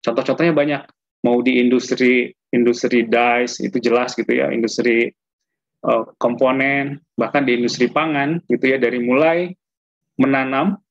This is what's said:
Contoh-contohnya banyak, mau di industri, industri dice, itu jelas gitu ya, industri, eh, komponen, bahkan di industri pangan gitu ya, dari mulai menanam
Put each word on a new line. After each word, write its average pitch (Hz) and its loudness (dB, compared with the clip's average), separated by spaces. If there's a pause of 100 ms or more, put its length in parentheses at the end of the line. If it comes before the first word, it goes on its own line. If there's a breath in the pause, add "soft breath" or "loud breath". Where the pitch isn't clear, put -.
Contoh-contohnya 131 0
banyak, 143 0 (400)
mau 120 2
di 127 2
industri, 123 2 (180)
industri 120 2
dice, 120 0
itu 110 -4
jelas 120 0
gitu 117 -2
ya, 135 0
industri, 117 0 (760)
eh, 117 0 (140)
komponen, 135 0 (160)
bahkan 131 -2
di 123 2
industri 120 0
pangan 151 -2
gitu 131 0
ya, 131 -2
dari 120 0
mulai 165 0 (640)
menanam 135 0 (100)